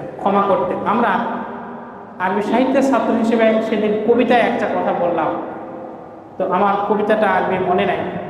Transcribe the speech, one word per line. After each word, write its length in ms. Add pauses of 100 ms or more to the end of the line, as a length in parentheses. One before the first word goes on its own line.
(180)
ক্ষমা 240
করতেন। 460
আমরা 220 (1080)
আরবি 220
সাহিত্যের 420
ছাত্র 300
হিসেবে 400 (160)
সেদিন 380
কবিতায় 340
একটা 240
কথা 340
বললাম, 280 (1080)
তো 160
আমার 220 (140)
কবিতাটা 400
আরবি 260 (140)
মনে 160
নাই। 120 (320)